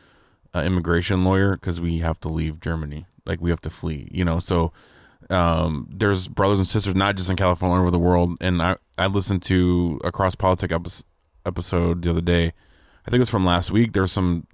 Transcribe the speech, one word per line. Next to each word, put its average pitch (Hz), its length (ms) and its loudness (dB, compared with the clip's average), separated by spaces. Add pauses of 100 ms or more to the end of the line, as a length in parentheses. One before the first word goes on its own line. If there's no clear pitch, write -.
(540)
a 76 120 -2
immigration 90 580 0
lawyer? 95 340 2
'Cause 85 220 -6
we 85 200 -2
have 82 220 -2
to 80 80 -6
leave 80 300 -4
Germany. 78 460 -6 (200)
Like, 85 160 -6
we 85 100 0
have 82 100 -2
to - 80 -10
flee," - 420 -8
you 90 140 -2
know? 82 140 0
So, 82 340 0 (560)
um, 82 600 0
there's 95 380 0
brothers 98 320 2
and 92 80 2
sisters, 98 280 -2
not 98 200 2
just 92 140 -4
in 95 60 2
California, 90 400 2
all 92 60 4
over 87 100 4
the 87 80 2
world. 87 420 2
And 90 200 0
I, 90 160 0 (200)
I 92 100 0
listened 98 360 0
to 87 600 2
a 90 80 -2
Cross 95 240 -2
Politic 92 360 0
epis-, 85 320 -6 (420)
episode 87 560 -2
the 85 80 0
other 85 120 0
day. 85 320 2 (520)
I - 60 -10
think 120 40 0
it 123 40 4
was 123 100 2
from 98 160 0
last 87 260 2
week. 110 220 2
There's 95 180 0
some, 87 420 0